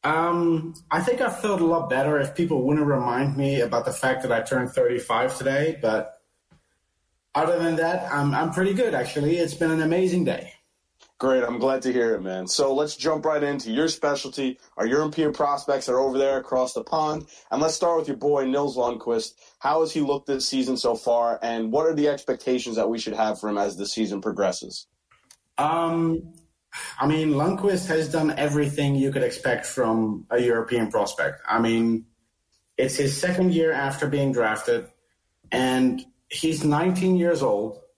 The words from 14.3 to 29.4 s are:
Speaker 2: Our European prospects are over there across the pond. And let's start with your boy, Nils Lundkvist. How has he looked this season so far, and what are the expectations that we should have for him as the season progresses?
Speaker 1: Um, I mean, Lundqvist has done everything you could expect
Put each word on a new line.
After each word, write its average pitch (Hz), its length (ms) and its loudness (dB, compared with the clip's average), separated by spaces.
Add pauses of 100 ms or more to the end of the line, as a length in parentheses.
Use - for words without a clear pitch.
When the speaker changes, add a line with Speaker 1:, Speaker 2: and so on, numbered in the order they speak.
Speaker 2:
Our 110 120 -2
European 151 460 0
prospects 143 540 0
are 127 120 2
over 131 180 2
there 135 220 2
across 127 340 -2
the 117 100 -6
pond. 156 440 -2 (240)
And 131 100 0
let's 156 140 2
start 170 240 2
with 151 80 -4
your 131 100 -6
boy, 143 280 2
Nils 143 300 0
Lundkvist. 120 600 -2 (240)
How 156 220 2
has 160 100 0
he 160 100 -2
looked 139 240 -2
this 135 240 -2
season 131 280 0
so 117 180 0
far, 117 480 0
and 113 280 -2
what 147 140 2
are 160 80 4
the 147 140 2
expectations 127 680 -2
that 113 120 2
we 117 80 -2
should 110 160 -6
have 107 260 -2
for 107 100 -4
him 104 100 -2
as 101 180 -2
the 101 80 -6
season 101 340 -4
progresses? 101 680 -4 (720)
Speaker 1:
Um, 165 760 0 (640)
I 131 80 -2
mean, 156 280 2
Lundqvist 185 540 0
has 156 220 0
done 156 220 0
everything 143 640 0
you 135 160 2
could 139 120 0
expect 120 440 -2